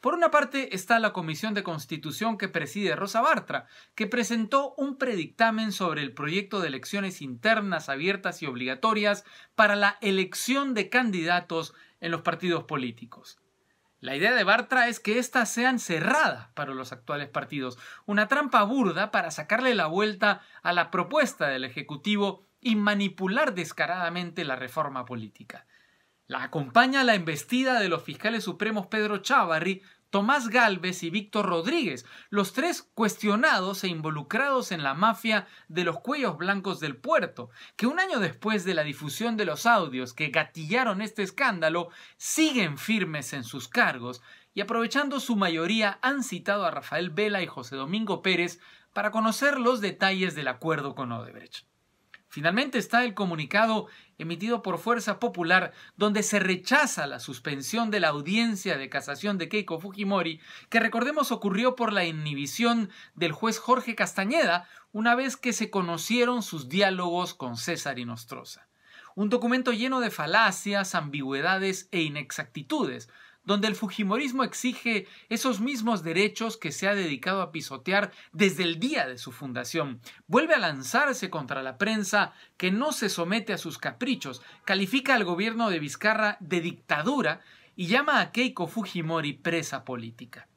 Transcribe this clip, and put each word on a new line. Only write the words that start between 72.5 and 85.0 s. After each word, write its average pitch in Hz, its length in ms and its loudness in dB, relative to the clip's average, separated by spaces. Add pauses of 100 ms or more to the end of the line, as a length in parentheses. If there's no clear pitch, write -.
donde 202 240 2
el 214 80 0
fujimorismo 233 680 -2
exige - 640 -2 (200)
esos 233 320 0
mismos 226 440 0
derechos 208 520 0
que 160 160 -8
se - 160 -2
ha 202 60 2
dedicado 185 480 -2
a 170 100 -4
pisotear 175 600 -2 (200)
desde 180 320 4
el 165 160 0
día 233 280 0
de 123 100 -10
su 123 140 -12
fundación. 127 720 -6 (260)
Vuelve 302 260 4
a 277 60 6
lanzarse 185 720 0
contra 135 320 -6
la 131 160 -8
prensa 208 540 0 (240)
que 180 140 0
no 262 200 0
se 214 180 -2
somete 196 420 -2
a 180 60 -2
sus 160 220 -8
caprichos, 151 640 -4 (220)
califica 202 500 2